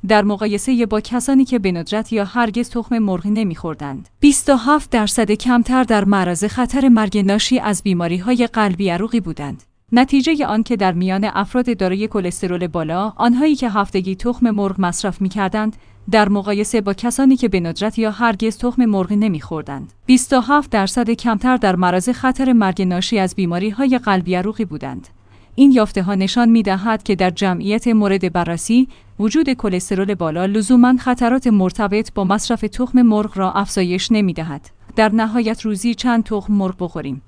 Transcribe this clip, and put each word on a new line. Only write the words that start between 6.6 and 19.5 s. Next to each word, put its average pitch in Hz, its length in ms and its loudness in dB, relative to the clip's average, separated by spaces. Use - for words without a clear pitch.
مرگ 214 300 4
ناشی 202 400 2
از 202 240 -2
بیماری‌های 185 640 0
قلبی، 202 440 0
عروقی 214 300 -2
بودند. 143 420 -10
نتیجهٔ 269 540 2
آن 220 160 -2
که 240 140 -2
در 185 160 0
میان 185 420 -2
افراد 240 420 -2
دارای 196 320 -2
کلسترول 180 580 -4
بالا، 170 500 -4
آنهایی 254 400 2
که 247 140 -4
هفتگی 196 460 -2
تخم 240 340 0
مرغ 196 300 -2
مصرف 180 400 -4
می‌کردند، 202 560 -2
در 208 180 6
مقایسه 208 520 0
با 202 140 -2
کسانی 262 420 2
که 247 120 0
به 180 120 0
ندرت 175 380 -4
یا 220 120 0
هرگز 220 480 -2
تخم 247 260 0
مرغ 196 280 0
نمی‌خوردند، 160 800 -4